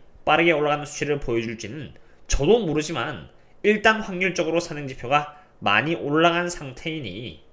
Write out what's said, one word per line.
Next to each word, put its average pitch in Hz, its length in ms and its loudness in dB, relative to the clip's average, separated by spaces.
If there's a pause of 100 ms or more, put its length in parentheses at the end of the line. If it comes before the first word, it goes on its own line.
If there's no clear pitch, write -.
(240)
빠르게 165 280 4
올라가는 147 340 0
수치를 147 340 -4
보여줄지는 117 720 -6 (340)
저도 196 380 4
모르지만, 147 640 -4 (360)
일단 214 360 4
확률적으로 180 600 -2
선행지표가 147 760 -4 (220)
많이 110 380 2
올라간 165 520 2
상태이니 127 920 -10 (100)